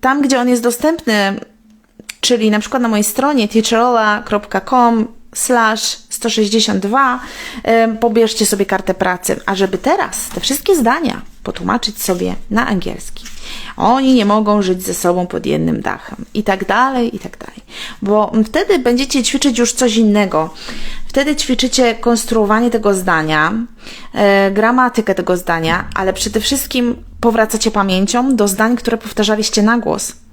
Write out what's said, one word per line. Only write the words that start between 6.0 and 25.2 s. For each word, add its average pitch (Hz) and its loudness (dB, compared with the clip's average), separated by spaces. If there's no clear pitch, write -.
sto - -6
sześćdziesiąt 214 2
dwa, 247 0
em, 226 2
pobierzcie 220 2
sobie 202 0
kartę - -2
pracy. - -2
A 196 0
żeby 190 0
teraz - -2
te - -8
wszystkie 339 0
zdania 262 0
potłumaczyć - -4
sobie 180 -2
na 220 0
angielski. - -6
Oni 262 4
nie 226 4
mogą 208 4
żyć 185 0
ze 185 -6
sobą 180 0
pod - -6
jednym - 0
dachem. - -8
I 214 -2
tak 190 -2
dalej, 240 0
i - -8
tak - -14
dalej. - -18
Bo 208 2
wtedy 359 2
będziecie 247 0
ćwiczyć 262 0
już 240 2
coś 233 2
innego. 202 2
Wtedy 277 0
ćwiczycie 247 0
konstruowanie 226 2
tego 214 2
zdania, 160 0
e, 196 4
gramatykę 226 2
tego 180 0